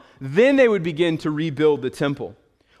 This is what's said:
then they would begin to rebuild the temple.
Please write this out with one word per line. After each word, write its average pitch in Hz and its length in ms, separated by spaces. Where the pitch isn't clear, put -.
then 208 360
they 262 100
would 202 160
begin 165 360
to 156 120
rebuild 151 500
the 127 80
temple. 139 460